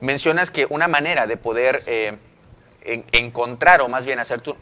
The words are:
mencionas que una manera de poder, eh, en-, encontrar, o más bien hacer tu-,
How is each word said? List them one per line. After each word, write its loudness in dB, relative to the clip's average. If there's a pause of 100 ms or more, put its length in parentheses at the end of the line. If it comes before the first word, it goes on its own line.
mencionas 0
que 0
una 0
manera 0
de -4
poder, 0
eh, -4 (640)
en-, -8
encontrar, 4
o -2
más -4
bien -4
hacer -6
tu-, -10